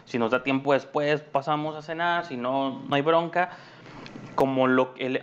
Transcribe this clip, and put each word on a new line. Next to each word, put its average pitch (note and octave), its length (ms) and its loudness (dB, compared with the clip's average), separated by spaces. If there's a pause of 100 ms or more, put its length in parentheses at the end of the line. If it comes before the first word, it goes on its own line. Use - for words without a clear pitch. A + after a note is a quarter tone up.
si - 120 -6
nos A2+ 140 2
da B2+ 120 2
tiempo C3+ 280 2
después D3 520 2
pasamos D3+ 520 -2
a D3+ 60 -12
cenar, E3+ 440 -2
si C3 120 -8
no, C3 500 -2
no C#3+ 80 0
hay C#3+ 60 2
bronca, E3 480 2 (840)
como C3 320 4
lo, B2+ 300 4
el C3 260 -2